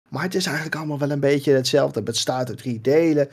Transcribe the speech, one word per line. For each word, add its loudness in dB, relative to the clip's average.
Maar -6
het -4
is -2
eigenlijk -6
allemaal -6
wel -2
een -2
beetje 2
hetzelfde. 2
Het -8
bestaat -4
uit -10
drie -6
delen. 4